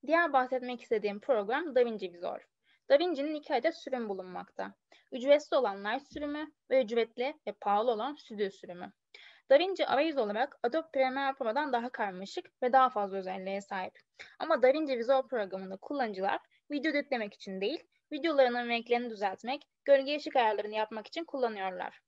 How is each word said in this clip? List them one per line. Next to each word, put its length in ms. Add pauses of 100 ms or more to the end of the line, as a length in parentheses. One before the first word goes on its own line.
Diğer 260
bahsetmek 480
istediğim 380
program 560
DaVinci 380
Visor. 340 (420)
DaVinci'nin 460
iki 200
adet 220
sürüm 320
bulunmakta. 640 (380)
Ücretsiz 420
olan 320
Light 280
sürümü 380 (180)
ve 140
ücretli 500 (140)
ve 40
pahalı 400
olan 240
Studio 340
sürümü. 440 (560)
DaVinci 380
arayüz 300
olarak 460
Adobe 300
Premiere 400
Pro'dan 400
daha 160
karmaşık 760
ve 100
daha 160
fazla 280
özelliğe 440
sahip. 320 (460)
Ama 220
DaVinci 360
Visor 300
programında 500
kullanıcılar 600 (320)
video 200
editlemek 420
için 280
değil, 220 (280)
videolarının 580
renklerini 400
düzeltmek, 580 (180)
gölge 300
ışık 200
ayarlarını 400
yapmak 320
için 180
kullanıyorlar. 840